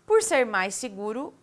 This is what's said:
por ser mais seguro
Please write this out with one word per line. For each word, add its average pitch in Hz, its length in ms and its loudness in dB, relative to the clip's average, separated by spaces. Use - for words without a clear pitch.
por 427 200 4
ser 269 240 2
mais 196 260 -2
seguro 214 580 -8